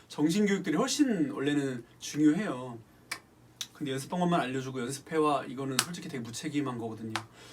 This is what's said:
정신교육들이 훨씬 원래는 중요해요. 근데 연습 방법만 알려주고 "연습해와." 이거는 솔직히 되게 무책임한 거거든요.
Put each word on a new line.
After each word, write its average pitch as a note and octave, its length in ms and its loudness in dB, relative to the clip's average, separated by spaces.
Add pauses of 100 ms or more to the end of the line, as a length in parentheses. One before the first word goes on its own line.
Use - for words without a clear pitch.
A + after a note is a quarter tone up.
정신교육들이 F3 680 2
훨씬 A3 540 2
원래는 C3+ 520 0 (140)
중요해요. D3 800 2 (960)
근데 C3+ 180 -6
연습 C3+ 180 -6
방법만 F3 320 2
알려주고 C3 380 -4
"연습해와." D3 680 0
이거는 C3+ 380 -4
솔직히 - 240 -8
되게 C#3 140 -6
무책임한 C3 560 -4
거거든요. A2 360 -6 (400)